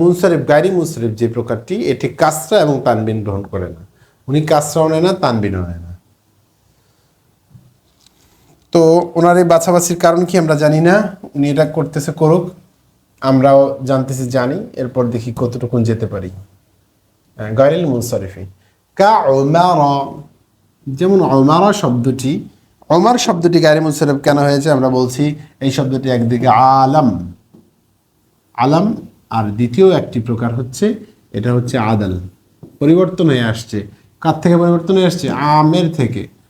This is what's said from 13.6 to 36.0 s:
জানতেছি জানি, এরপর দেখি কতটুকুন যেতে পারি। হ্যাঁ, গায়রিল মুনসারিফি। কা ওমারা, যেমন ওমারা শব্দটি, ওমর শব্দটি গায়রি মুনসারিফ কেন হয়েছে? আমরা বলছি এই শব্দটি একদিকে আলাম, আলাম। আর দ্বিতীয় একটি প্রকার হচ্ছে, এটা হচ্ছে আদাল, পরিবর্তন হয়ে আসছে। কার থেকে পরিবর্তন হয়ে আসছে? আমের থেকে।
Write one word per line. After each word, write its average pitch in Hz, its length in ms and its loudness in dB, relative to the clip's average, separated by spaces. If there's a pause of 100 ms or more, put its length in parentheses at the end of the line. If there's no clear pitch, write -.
জানতেছি 131 360 -2 (120)
জানি, 131 220 -2 (240)
এরপর 127 200 -4 (120)
দেখি 117 160 -6 (100)
কতটুকুন 120 480 -4
যেতে 113 240 -2
পারি। 92 180 -10 (1080)
হ্যাঁ, 107 220 -10
গায়রিল 156 340 2
মুনসারিফি। 98 520 -6 (520)
কা 202 160 4 (200)
ওমারা, 147 600 2 (960)
যেমন 175 320 2 (180)
ওমারা 160 340 4 (120)
শব্দটি, 131 500 -2 (580)
ওমর 196 260 4 (100)
শব্দটি 175 380 2
গায়রি 156 220 4
মুনসারিফ 147 400 0
কেন 147 200 2
হয়েছে? 143 300 0
আমরা 131 120 0 (100)
বলছি 127 260 -2 (400)
এই 135 120 0
শব্দটি 131 400 -2
একদিকে 117 320 0 (240)
আলাম, 135 360 4 (1500)
আলাম। 160 420 0 (340)
আর 113 200 -2
দ্বিতীয় 123 480 2
একটি - 220 -6
প্রকার 117 340 -4
হচ্ছে, 165 400 -4 (380)
এটা 120 200 -2
হচ্ছে 123 260 -2
আদাল, 104 420 -2 (580)
পরিবর্তন 175 480 2
হয়ে 127 160 2
আসছে। 110 440 -6 (340)
কার 156 200 -2
থেকে 175 160 2
পরিবর্তন 170 380 0
হয়ে 185 120 2
আসছে? 175 240 -4
আমের 156 640 2
থেকে। 117 360 -4 (220)